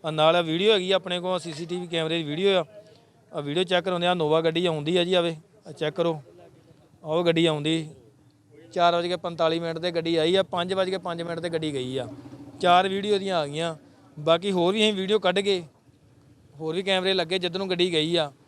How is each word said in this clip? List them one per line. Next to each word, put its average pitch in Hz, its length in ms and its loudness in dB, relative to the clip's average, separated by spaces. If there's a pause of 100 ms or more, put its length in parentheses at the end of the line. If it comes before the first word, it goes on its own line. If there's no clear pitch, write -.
ਆ 156 60 -4
ਨਾਲ 156 240 4
ਆ 175 60 4
ਵੀਡੀਓ 175 320 2
ਹੈਗੀ 185 180 0
ਆ 190 40 4
ਆਪਣੇ 180 240 -2
ਕੋਲ, 180 200 -2
ਸੀ 165 140 -10
ਸੀ 160 120 -10
ਟੀ 180 140 -6
ਵੀ 180 80 -8
ਕੈਮਰੇ 160 300 -2
ਦੀ 165 60 -2
ਵੀਡੀਓ 180 360 2
ਆ। 156 60 -2 (680)
ਆ 165 60 -6
ਵੀਡੀਓ 147 240 -2
ਚੈੱਕ 175 220 2
ਕਰਾਉਂਦੇ 175 220 0
ਆ, 180 40 4
ਇਨੋਵਾ 160 300 2
ਗੱਡੀ 165 240 0
ਆਉਂਦੀ 160 320 0
ਆ 175 60 2
ਜੀ, 180 100 0
ਆਵੇ 170 220 2 (320)
ਆ 160 40 -16
ਚੈੱਕ 151 240 -4
ਕਰੋ, 165 260 0 (840)
ਆਹ 160 60 -10
ਉਹ 170 160 0
ਗੱਡੀ 165 200 4
ਆਉਂਦੀ, 156 440 0 (840)
ਚਾਰ 175 220 4
ਵੱਜ 175 120 -2
ਕੇ 180 80 -2
ਪੰਤਾਲੀ 165 440 -2
ਮਿੰਟ 165 180 -4
'ਤੇ 170 140 -4
ਗੱਡੀ 165 240 -2
ਆਈ 165 200 4
ਆ, 190 80 4
ਪੰਜ 180 300 -2
ਵੱਜ 190 160 0
ਕੇ 185 80 -2
ਪੰਜ 170 240 -6
ਮਿੰਟ 170 180 -6
'ਤੇ 170 100 -6
ਗੱਡੀ 160 240 -4
ਗਈ 131 240 -4
ਆ। 120 100 -6 (540)
ਚਾਰ 180 260 6
ਵੀਡੀਓ 196 300 0
ਦੀਆਂ 190 200 -2
ਆ 147 100 -2
ਗਈਆਂ। 160 280 -4 (440)
ਬਾਕੀ 170 320 2
ਹੋਰ 180 220 2
ਵੀ 220 80 0
ਅਸੀਂ 214 120 4
ਵੀਡੀਓ 190 260 0
ਕੱਢ 185 200 2
ਕੇ, 196 240 -2 (960)
ਹੋਰ 160 160 -6
ਵੀ 190 80 -4
ਕੈਮਰੇ 190 300 0
ਲੱਗੇ 180 260 0
ਜਿੱਧਰ 175 200 -4
ਨੂੰ 196 100 -4
ਗੱਡੀ 175 240 0
ਗਈ 160 220 0
ਆ 151 160 0 (160)